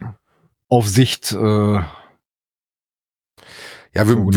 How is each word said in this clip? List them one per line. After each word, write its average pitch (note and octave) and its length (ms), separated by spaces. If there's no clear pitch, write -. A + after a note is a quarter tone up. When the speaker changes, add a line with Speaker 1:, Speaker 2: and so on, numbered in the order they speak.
Speaker 1:
auf A#2+ 200
Sicht, A#2+ 440
äh, G#2 480
Speaker 2:
Ja, - 0
wir, G#2 200
Speaker 1:
so A2 120
Speaker 2:
wir, G2 100